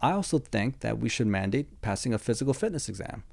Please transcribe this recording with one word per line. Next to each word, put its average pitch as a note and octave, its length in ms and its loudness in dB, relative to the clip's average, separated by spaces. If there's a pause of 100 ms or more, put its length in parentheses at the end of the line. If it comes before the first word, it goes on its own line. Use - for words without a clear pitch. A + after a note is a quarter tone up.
I C#3+ 100 6
also F#3+ 260 2
think A2+ 440 0
that A2+ 180 0
we A#2 100 0
should A#2 160 0
mandate G2+ 560 0
passing A2+ 320 0
a G#2+ 60 2
physical C3+ 340 0
fitness F3 360 -2
exam. - 440 -8